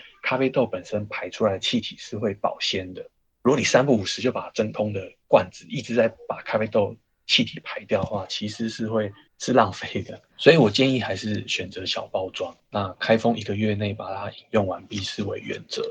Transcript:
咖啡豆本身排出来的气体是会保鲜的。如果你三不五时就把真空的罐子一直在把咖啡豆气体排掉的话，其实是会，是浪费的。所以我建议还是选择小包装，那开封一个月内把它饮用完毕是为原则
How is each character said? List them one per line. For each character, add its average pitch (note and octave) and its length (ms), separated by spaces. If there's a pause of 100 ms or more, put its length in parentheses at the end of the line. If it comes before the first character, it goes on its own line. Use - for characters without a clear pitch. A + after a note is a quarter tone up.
(220)
咖 C3 160
啡 C3 120
豆 C3 160
本 F2+ 180
身 G#2 240
排 - 220
出 - 160
来 G2+ 80
的 F#2+ 60
气 - 200
体 - 180
是 - 200
会 G2+ 160
保 - 260
鲜 F#2 340
的。 - 120 (380)
如 B2 80
果 C#3+ 60
你 A#2+ 60
三 C3 220
不 C#3 100
五 G2+ 100
时 - 160
就 A#2+ 100
把 G2 180
真 A2 240
空 G#2+ 180
的 F#2+ 180 (180)
罐 C#3+ 240
子 - 180
一 - 120
直 A#2 140
在 A2+ 140 (180)
把 - 140
咖 - 160
啡 A2 100
豆 A2 280 (320)
气 - 160
体 D#3 200
排 - 220
掉 G2+ 160
的 F#2+ 60
话， G2 200
其 - 200
实 A2+ 200
是 A2 200
会， A2 240 (280)
是 - 140
浪 A2 180
费 - 300
的。 - 180 (160)
所 - 160
以 E3 60
我 A#2+ 120
建 C3 220
议 C3 80
还 G#2 160
是 G#2 320
选 - 220
择 F#2+ 160
小 F#2+ 220
包 F#2+ 240
装， F2 220 (180)
那 G2 280
开 A2+ 180
封 A#2 200
一 A2+ 40
个 G#2 140
月 G#2+ 200
内 G2+ 180
把 F#2+ 200
它 G2 180
饮 - 60 (140)
用 G#2+ 160
完 F#2 200
毕 G#2 100
是 G2+ 260
为 G2 160
原 - 300
则 - 220